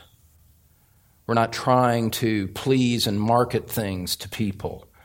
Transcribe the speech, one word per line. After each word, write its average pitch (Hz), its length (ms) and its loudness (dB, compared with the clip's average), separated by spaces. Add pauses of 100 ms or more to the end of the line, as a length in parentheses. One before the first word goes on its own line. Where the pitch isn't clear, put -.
(1300)
We're 117 80 0
not 113 180 2
trying 120 600 2
to 107 360 0
please 123 580 0
and 101 140 0
market 117 480 2
things 95 480 -4
to - 120 -12
people - 580 -6 (180)